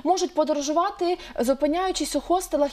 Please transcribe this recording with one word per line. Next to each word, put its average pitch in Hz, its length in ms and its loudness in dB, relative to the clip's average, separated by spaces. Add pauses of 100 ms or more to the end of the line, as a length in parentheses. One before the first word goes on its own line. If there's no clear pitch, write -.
можуть 359 300 2
подорожувати, 311 840 0 (220)
зупиняючись 302 760 0
у 285 60 0
хостелах, 320 520 0